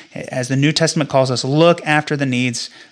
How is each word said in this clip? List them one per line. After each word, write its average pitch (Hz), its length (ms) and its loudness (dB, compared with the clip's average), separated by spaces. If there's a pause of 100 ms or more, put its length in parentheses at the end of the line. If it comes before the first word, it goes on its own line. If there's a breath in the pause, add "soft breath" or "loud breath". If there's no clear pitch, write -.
(140 loud breath)
as 127 340 -8
the 135 80 0
New 147 160 2
Testament 160 380 0
calls 131 200 2
us, 123 140 -4
look 165 420 2
after 151 300 0
the 143 80 -2
needs 123 460 -2 (220 loud breath)